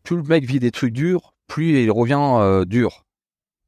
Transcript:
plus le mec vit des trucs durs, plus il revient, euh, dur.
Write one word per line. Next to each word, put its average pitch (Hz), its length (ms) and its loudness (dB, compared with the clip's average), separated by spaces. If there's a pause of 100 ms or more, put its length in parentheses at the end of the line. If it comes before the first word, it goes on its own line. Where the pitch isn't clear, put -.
plus 175 140 -4
le 165 60 -6
mec 151 220 0
vit 131 140 -2
des 120 120 0
trucs 120 220 -4
durs, 165 400 -4 (140)
plus 151 340 0
il 113 100 2
revient, 120 280 0
euh, 104 460 2
dur. - 400 -2 (640)